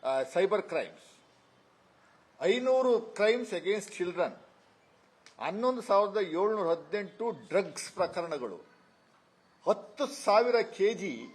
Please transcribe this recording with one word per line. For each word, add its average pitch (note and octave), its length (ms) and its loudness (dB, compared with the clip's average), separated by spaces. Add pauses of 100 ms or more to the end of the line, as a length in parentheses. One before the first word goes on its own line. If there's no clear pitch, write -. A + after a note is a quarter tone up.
ಆ, C3+ 200 0
ಸೈಬರ್ F#3+ 380 2
ಕ್ರೈಮ್ಸ್, - 600 -8 (1200)
ಐನೂರು B3 720 2
crimes A#3 360 2
against G3 420 -4
children, F3 380 -2 (1120)
ಹನ್ನೊಂದು A3+ 400 -2
ಸಾವಿರದ G3+ 360 2
ಏಳ್ನೂರ F#3+ 540 0
ಹದಿನೆಂಟು G3+ 580 -4
ಡ್ರಗ್ಸ್ F#3+ 640 -4
ಪ್ರಕರಣಗಳು, D3+ 800 -4 (1000)
ಹತ್ತು A#3 380 -2
ಸಾವಿರ A#3 540 4
ಕೆ G#3 320 0
ಜಿ E3+ 260 -6 (160)